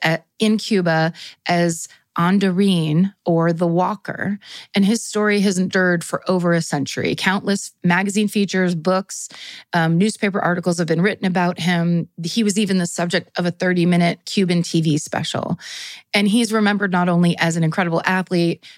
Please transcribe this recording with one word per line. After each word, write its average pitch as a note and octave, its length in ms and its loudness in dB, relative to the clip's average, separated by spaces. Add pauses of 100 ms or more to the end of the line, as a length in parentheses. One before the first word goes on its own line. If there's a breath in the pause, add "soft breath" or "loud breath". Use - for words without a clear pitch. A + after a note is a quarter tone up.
at, E3 240 -2 (120)
in G#3+ 200 2
Cuba E3 560 0 (320 loud breath)
as E3+ 420 0 (300 soft breath)
Andarin F#3 960 2 (100)
or E3 280 2
the E3+ 160 0
Walker, F#3+ 720 -4 (340 loud breath)
and G3+ 100 4
his A3 200 2
story G#3 380 0
has G3 140 0
endured F3+ 460 2
for - 260 -6
over F3+ 240 2
a E3+ 80 2
century. - 540 -2
Countless - 560 -2 (140)
magazine G3 420 2
features, F#3+ 480 0
books, F#3 540 -4 (440 loud breath)
um, E3 260 2
newspaper G3+ 420 0
articles F3 380 -2
have E3 100 -2
been E3 120 0
written G3 260 0
about F3+ 340 0
him. E3+ 480 0 (160)
He A3+ 180 -2
was G#3 160 0
even F#3+ 200 0
the F3 100 0
subject F3 500 -4
of F3+ 80 -2
a F3 60 0
thirty-minute F3 720 2
Cuban F3 400 0
T - 160 0
V D#3 180 2
special. - 640 -6 (520 loud breath)
And G#3 140 2
he's G#3+ 260 2
remembered G3+ 380 0
not F3+ 180 2
only F3 300 2
as E3 180 0
an E3+ 60 0
incredible E3 420 0
athlete F3 640 0 (120 loud breath)